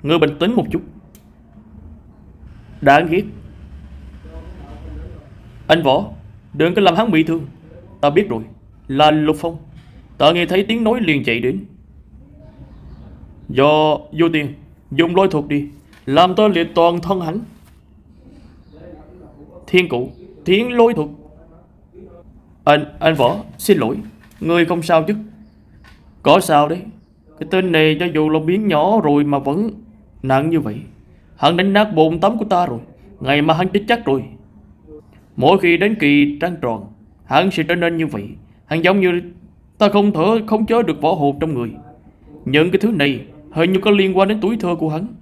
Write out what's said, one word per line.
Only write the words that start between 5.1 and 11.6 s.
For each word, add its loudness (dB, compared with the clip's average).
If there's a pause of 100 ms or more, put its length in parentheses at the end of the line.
Anh 2
Võ, 0 (480)
đừng 0
có 0
làm 2
hắn 0
bị 2
thương. -4 (540)
Ta 2
biết 0
rồi, -6 (460)
là 4
Lục 0
Phong. -8 (600)
Ta 4
nghe 0
thấy 0
tiếng -2
nói 0
liền 0
chạy -2
đến. -4 (1800)